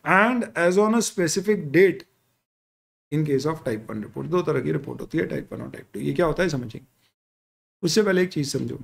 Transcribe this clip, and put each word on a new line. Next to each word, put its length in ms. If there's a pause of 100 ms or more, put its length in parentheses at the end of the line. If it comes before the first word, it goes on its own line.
(120)
and 340 (160)
as 220
on 140
a 100
specific 680
date 260 (1120)
in 140
case 260
of 140
type 260
one 140
report। 240
दो 120
तरह 180
की 120
रिपोर्ट 280
होती 180
है, 80
टाइप 260
वन 100
और 80
टाइप 240
टू। 60
ये 140
क्या 120
होता 160
है 60
समझेंगे। 380 (960)
उससे 200
पहले 200
एक 100
चीज़ 240
समझो 280